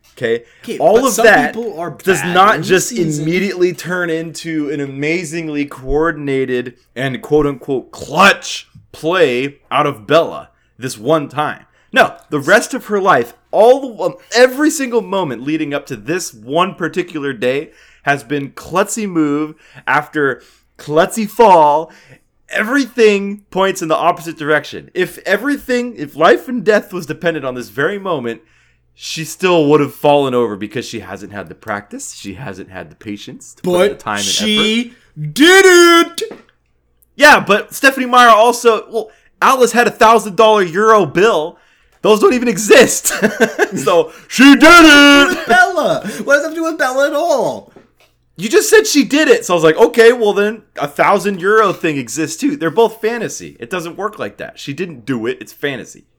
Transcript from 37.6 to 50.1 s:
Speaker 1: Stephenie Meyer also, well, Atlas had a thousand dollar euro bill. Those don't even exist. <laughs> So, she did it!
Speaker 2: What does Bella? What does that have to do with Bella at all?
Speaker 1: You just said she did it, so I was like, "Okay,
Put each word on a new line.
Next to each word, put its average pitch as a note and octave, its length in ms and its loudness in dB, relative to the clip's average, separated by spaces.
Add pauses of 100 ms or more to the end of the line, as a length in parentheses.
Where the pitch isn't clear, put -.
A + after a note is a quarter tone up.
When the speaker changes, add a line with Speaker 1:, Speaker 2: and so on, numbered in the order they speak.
Speaker 1:
Stephenie C4+ 320 0
Meyer B3 240 4
also, A3+ 640 2
well, A3 200 -8 (300)
Atlas B3 300 2
had A#3+ 160 2
a G3 40 -2
thousand G#3+ 440 2
dollar A3 280 4
euro G3+ 420 2
bill. E3+ 520 0 (440)
Those G#3 180 2
don't F4+ 140 4
even B3 160 -2
exist. A3 680 2
<laughs> - 60 -4 (480)
So, E3 400 0 (160)
she - 160 2
did C#4 200 8
it! D#4 640 6
Speaker 2:
What C#4 80 -4
does - 120 -12
Bella? E4+ 540 2
What G3 80 -10
does A3+ 160 -12
that C#4+ 180 2
have D#4+ 80 -6
to D#4+ 40 -12
do E4 80 -6
with E4 140 -4
Bella C4+ 300 0
at D#4 60 -4
all? B3+ 580 -2 (640)
Speaker 1:
You F#3+ 140 -8
just F4 200 2
said - 160 6
she C4 200 2
did D4 240 0
it, G#3 160 4
so F#3 80 -2
I - 20 2
was D#3+ 80 0
like, D#3+ 140 4
"Okay, A3+ 340 6